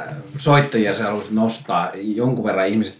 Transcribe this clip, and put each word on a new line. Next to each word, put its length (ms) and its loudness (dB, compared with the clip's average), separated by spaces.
soittajia 560 4
sä 100 -2
haluaisit 280 -4
nostaa? 640 0
Jonkun 500 0
verran 240 0
ihmiset 320 0